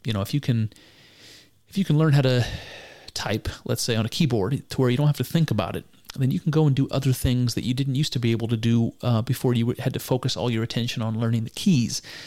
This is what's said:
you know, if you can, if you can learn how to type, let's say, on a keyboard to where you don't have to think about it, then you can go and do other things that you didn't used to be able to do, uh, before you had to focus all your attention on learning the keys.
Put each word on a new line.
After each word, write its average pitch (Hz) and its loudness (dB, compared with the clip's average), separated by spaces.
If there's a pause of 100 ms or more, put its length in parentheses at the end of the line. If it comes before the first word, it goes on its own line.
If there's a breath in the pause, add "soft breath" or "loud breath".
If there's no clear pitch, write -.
you 120 -4
know, 98 -2
if - -6
you 147 2
can, 113 0 (960 loud breath)
if - -12
you 196 2
can 147 2
learn 156 6
how 139 6
to 127 2 (680 loud breath)
type, - -4 (160)
let's - -2
say, 113 0
on 113 0
a 113 -4
keyboard 123 0
to - -4
where 127 4
you 123 2
don't 147 2
have 143 2
to 123 -2
think 165 0
about 107 -2
it, - -8 (340)
then 131 0
you 175 -2
can 156 -2
go 156 4
and 135 4
do 135 2
other 135 2
things 123 0
that - -4
you 123 0
didn't 135 -2
used 147 0
to - -2
be 113 2
able 113 0
to 117 0
do, 117 2 (100)
uh, 117 2
before 127 0
you 120 0
had 127 -2
to - -4
focus - -2
all 120 -2
your 110 0
attention 117 -4
on 110 -2
learning 117 0
the - -8
keys. - 2 (260 loud breath)